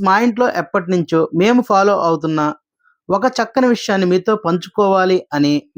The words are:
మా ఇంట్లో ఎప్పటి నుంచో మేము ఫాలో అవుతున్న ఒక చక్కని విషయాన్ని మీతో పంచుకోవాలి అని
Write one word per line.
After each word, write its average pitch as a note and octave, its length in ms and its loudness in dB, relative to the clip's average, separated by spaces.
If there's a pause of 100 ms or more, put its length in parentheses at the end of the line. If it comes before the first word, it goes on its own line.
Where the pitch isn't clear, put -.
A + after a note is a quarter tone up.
మా F#3+ 80 4 (120)
ఇంట్లో A#3+ 200 0 (160)
ఎప్పటి F3+ 320 -4
నుంచో E3 260 0 (200)
మేము A#3+ 300 4
ఫాలో G3+ 240 2 (140)
అవుతున్న D#3+ 320 -2 (760)
ఒక G3 80 -2 (140)
చక్కని B3 360 0
విషయాన్ని F#3+ 380 -2
మీతో F#3 220 0 (120)
పంచుకోవాలి F#3 720 0 (200)
అని D3 160 2 (240)